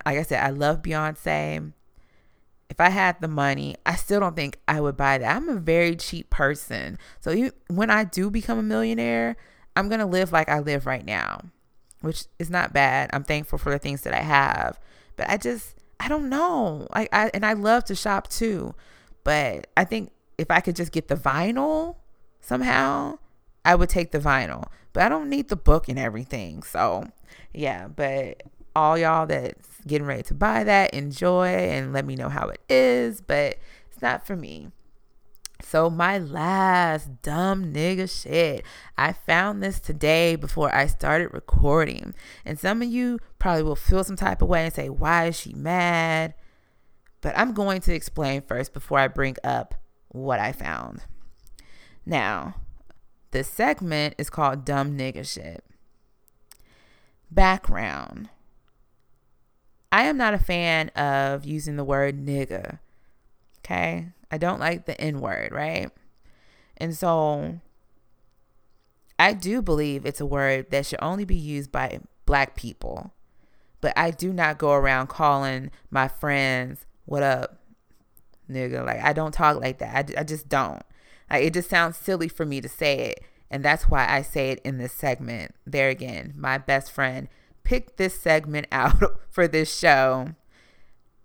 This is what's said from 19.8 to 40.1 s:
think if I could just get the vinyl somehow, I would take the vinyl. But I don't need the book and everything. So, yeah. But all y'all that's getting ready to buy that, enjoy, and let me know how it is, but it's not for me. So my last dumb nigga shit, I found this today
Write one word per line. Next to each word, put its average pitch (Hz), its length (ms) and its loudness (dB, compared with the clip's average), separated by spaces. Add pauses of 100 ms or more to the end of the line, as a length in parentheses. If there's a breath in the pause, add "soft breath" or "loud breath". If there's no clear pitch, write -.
think 220 260 -6 (280)
if - 120 -2
I 170 100 6
could 175 140 0
just 170 160 -4
get 160 180 -4
the 139 80 0
vinyl 262 800 0 (440)
somehow, 254 800 0 (460)
I 175 100 8
would 175 160 6
take 170 200 0
the 156 80 0
vinyl. 131 460 0 (280 soft breath)
But - 120 4
I 220 40 6
don't 302 200 0
need 277 200 -2
the 208 80 0
book 151 320 8
and 127 100 -4
everything. 113 640 -6
So, 95 460 -2 (440 loud breath)
yeah. 101 360 -6
But 139 540 -6 (320)
all 156 240 4
y'all 160 280 2
that's 139 460 -4 (120)
getting 147 200 0
ready 131 180 -4
to - 100 0
buy 214 300 2
that, 202 300 4
enjoy, 180 540 2
and 156 440 0
let 139 120 -2
me 135 120 -6
know 131 120 -6
how 139 200 -4
it - 200 -10
is, 247 520 4
but 143 360 0 (340 soft breath)
it's - 120 -14
not 247 240 -2
for 196 100 -6
me. 76 340 -12 (920)
So 165 260 2
my 175 300 0
last 170 1040 0
dumb 175 500 -2
nigga 185 380 -2
shit, 156 540 0 (340 loud breath)
I 151 140 4
found 196 500 0
this 196 180 -4
today 160 560 2